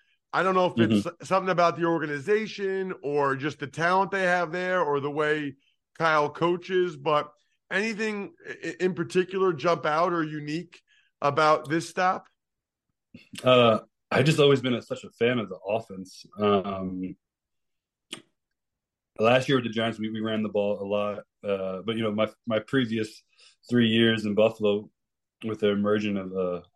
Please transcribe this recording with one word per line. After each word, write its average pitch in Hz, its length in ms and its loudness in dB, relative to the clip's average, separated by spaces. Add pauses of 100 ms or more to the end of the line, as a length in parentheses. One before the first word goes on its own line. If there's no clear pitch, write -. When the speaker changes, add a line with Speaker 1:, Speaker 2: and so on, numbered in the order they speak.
(320)
Speaker 1:
I 151 100 0
don't 190 140 2
know 185 100 4
if - 140 -2
it's 110 260 2
Speaker 2:
Mm-hmm. - 180 -12
Speaker 1:
something 185 260 0
about 170 280 2
the 170 60 -2
organization 185 1080 -2 (100)
or 139 340 0
just 139 240 -6
the 143 80 -6
talent 185 420 0
they 196 140 -2
have 180 260 0
there 180 320 -2
or 147 160 0
the 139 120 -4
way 151 440 -2 (420)
Kyle 156 320 2
coaches, 175 680 -2
but 147 360 -2 (380)
anything 208 640 -4 (320)
i-, 165 160 -8
in 185 140 0
particular 185 580 0
jump 165 340 0
out 160 260 2
or 165 120 0
unique 151 580 -8 (400)
about 151 460 4
this 165 200 -2
stop? 185 380 -2 (1160)
Speaker 2:
Uh, 120 340 6 (320)
I - 120 4
just 147 180 4
always 139 200 6
been 123 140 -2
a, 110 80 -4
such - 220 -10
a 98 60 -18
fan 120 280 0
of 107 100 -4
the 92 180 -12
offense. 98 600 -6 (120)
Um, 95 800 -2 (2000)
last 123 300 4
year 135 100 2
with 117 60 -2
the 117 60 -6
Giants, 113 280 -2
we, 107 120 -4
we 110 100 -6
ran 110 220 -2
the 107 60 -2
ball 101 340 -2
a - 40 -6
lot. 104 320 -2 (300)
Uh, 95 360 -4
but, 110 120 -4
you 113 60 -4
know, 107 100 -2
my, 107 160 0 (180)
my 113 120 0
previous 110 640 -4 (480)
three 120 180 4
years 113 360 2
in 104 100 -2
Buffalo 107 540 2 (560)
with 107 160 -6
the 104 80 2
emergence 104 500 0
of, 92 180 -8
uh, 90 240 -2 (160)